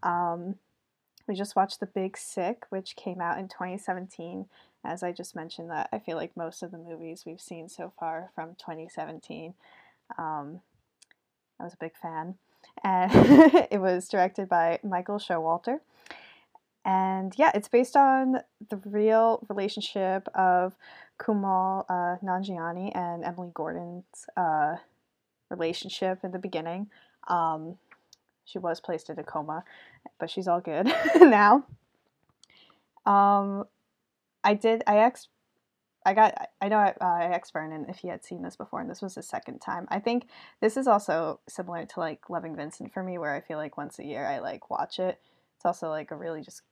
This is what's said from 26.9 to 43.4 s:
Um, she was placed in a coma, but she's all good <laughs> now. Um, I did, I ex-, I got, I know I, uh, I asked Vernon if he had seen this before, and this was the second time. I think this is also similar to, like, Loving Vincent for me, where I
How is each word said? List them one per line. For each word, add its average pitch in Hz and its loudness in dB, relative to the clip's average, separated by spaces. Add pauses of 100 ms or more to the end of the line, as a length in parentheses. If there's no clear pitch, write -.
Um, 165 -2 (680)
she - -10
was 170 -4
placed 165 -8
in 151 -12
a 156 -10
coma, 156 -8 (540)
but 165 -6
she's 185 -6
all 175 2
good 170 -2
<laughs> 349 2
now. 247 10 (1400)
Um, 202 4 (800)
I 208 6
did, 226 2
I 208 6
ex-, 240 4 (760)
I 196 4
got, 214 4 (100)
I 196 -2
know 214 4
I, 202 4
uh, - -4
I 175 2
asked 175 -4
Vernon 156 -8
if 185 -12
he 180 -10
had 180 -10
seen 175 -12
this 175 -12
before, - -10
and 170 -8
this 180 -12
was 190 -10
the - -14
second - -10
time. - -8
I 190 -2
think 240 -2 (320)
this 214 0
is 269 -2
also 165 2
similar 175 -10
to, - -10
like, 160 -8
Loving 165 -8
Vincent 147 -12
for 190 -8
me, 185 -8
where 147 -4
I 143 -6